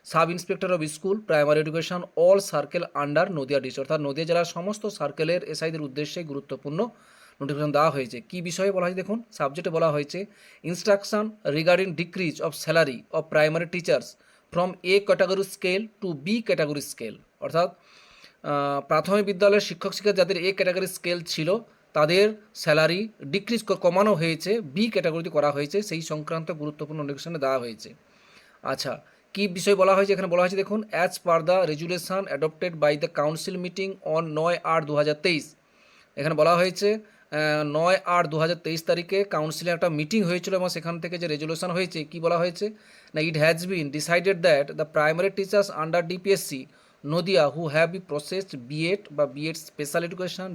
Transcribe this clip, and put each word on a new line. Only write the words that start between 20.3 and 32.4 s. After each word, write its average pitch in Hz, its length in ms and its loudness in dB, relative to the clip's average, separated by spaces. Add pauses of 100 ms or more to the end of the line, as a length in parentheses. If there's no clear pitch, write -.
এ - 40 0
ক্যাটাগরি 185 440 0
স্কেল 175 240 -4 (140)
ছিল 160 160 -2 (440)
তাদের 165 320 6 (280)
স্যালারি 160 460 2 (340)
ডিক্রিজ 220 340 -2
ক-, 185 160 0
কমানো 196 300 6
হয়েছে, 165 460 0 (140)
বি 196 100 2 (100)
ক্যাটাগরিতে 165 360 0
করা 147 200 2
হয়েছে, 147 320 -2
সেই 165 200 -6
সংক্রান্ত 156 460 -6 (120)
গুরুত্বপূর্ণ 151 400 -8
নোটিফিকেশনে 143 380 -8
দেওয়া 135 200 0
হয়েছে। 117 300 -10 (760)
আচ্ছা, 135 300 -6 (420)
কী 196 140 -2
বিষয় 185 320 2
বলা 190 160 6
হয়েছে? 196 160 4
এখানে 185 160 0
বলা 175 140 4
হয়েছে 185 200 0
দেখুন, 202 180 -2 (240)
as 180 80 0 (140)
per 165 220 6
the 180 80 6 (140)
resolution 170 520 -4 (140)
adopted 156 360 -2 (100)